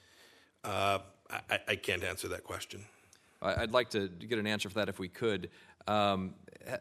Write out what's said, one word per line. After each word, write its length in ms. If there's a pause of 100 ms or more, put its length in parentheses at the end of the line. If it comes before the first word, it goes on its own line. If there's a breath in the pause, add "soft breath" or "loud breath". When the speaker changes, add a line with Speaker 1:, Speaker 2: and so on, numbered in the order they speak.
(640 loud breath)
Speaker 1:
Uh, 360 (500)
I, 160
I 100
can't 280
answer 240
that 160
question. 400 (560 loud breath)
Speaker 2:
I, 220
I'd 100
like 180
to 180
get 300
an 80
answer 220
for 80
that 140
if 80
we 100
could. 400 (380 loud breath)
Um, 480 (340)
ha-, 120